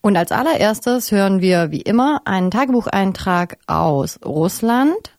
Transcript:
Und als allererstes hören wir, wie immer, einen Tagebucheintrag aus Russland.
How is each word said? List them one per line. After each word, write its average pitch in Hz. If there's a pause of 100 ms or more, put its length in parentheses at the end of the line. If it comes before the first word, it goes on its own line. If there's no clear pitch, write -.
Und 202
als 175
allererstes 247
hören 196
wir, 175
wie 151
immer, 262
einen 185
Tagebucheintrag 190 (100)
aus 160
Russland. 233